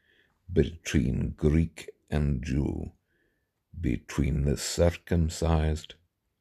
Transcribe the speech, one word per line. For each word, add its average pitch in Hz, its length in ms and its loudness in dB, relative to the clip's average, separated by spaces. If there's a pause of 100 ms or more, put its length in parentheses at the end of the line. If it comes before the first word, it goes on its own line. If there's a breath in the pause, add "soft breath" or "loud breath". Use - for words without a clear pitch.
(520)
between 78 840 0
Greek 78 520 0 (200)
and 71 340 0
Jew, 65 480 -4 (880)
between 69 640 -2
the 69 140 2
circumcised 82 1400 0 (460)